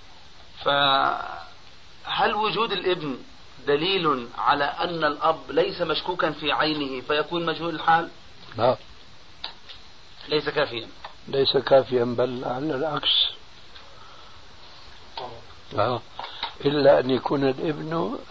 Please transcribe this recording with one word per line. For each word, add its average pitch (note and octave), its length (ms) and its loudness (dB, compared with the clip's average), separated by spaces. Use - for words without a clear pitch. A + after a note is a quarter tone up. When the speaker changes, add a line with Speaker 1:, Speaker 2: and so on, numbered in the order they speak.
Speaker 1:
فهل - 1700 0
وجود G#3 360 0
الابن E3+ 460 0
دليل D3+ 600 2
على C#3+ 260 4
أن E3 400 -2
الأب D3+ 360 2
ليس F3 320 2
مشكوكا E3+ 500 0
في D3 200 -2
عينه C3+ 500 0
فيكون D3+ 440 0
مجهول D#3+ 300 -2
الحال؟ E3 340 4
Speaker 2:
لا. A#2+ 200 6
Speaker 1:
ليس D3+ 220 0
كافيا. A#2 380 0
Speaker 2:
ليس C3+ 300 4
كافيا، B2 460 6
بل B2 420 0
على C3+ 300 -2
العكس. D3 540 2
لا. A#2 260 2
إلا C#3+ 340 8
أن B2+ 100 2
يكون C3+ 400 2
الابن D#3+ 680 -2